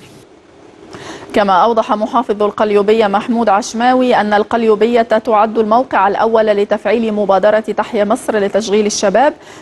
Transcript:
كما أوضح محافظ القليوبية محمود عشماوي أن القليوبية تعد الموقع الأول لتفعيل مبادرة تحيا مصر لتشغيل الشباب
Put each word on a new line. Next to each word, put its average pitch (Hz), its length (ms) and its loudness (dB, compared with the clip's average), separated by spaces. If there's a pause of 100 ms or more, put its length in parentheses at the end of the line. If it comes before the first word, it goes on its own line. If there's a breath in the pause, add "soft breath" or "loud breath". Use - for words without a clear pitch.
(1300 loud breath)
كما 208 180 2
أوضح 220 400 2
محافظ 214 500 -2
القليوبية 208 640 2
محمود 226 420 0
عشماوي 247 680 0
أن 208 200 0
القليوبية 220 680 2
تعد 220 560 0
الموقع 220 500 0
الأول 220 380 0
لتفعيل 214 680 -2
مبادرة 208 480 0
تحيا 208 440 -4
مصر 226 340 -4
لتشغيل 202 480 0
الشباب 214 480 0 (280 loud breath)